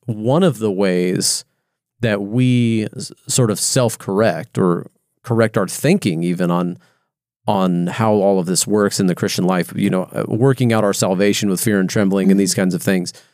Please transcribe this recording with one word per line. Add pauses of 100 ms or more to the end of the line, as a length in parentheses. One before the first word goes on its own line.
one
of
the
ways (560)
that
we (100)
s-, (160)
sort
of
self-correct
or (340)
correct
our
thinking
even
on, (680)
on
how
all
of
this
works
in
the
Christian
life,
you
know,
uh,
working
out
our
salvation
with
fear
and
trembling
and
these
kinds
of
things, (220)